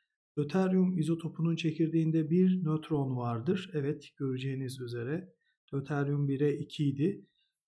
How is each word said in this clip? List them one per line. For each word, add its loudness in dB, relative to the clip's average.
Deuteryum 2
izotopunun 0
çekirdeğinde 0
bir 4
nötron 0
vardır. -2
Evet, -4
göreceğiniz -4
üzere -6
deuteryum -2
bire 2
iki -4
idi. 0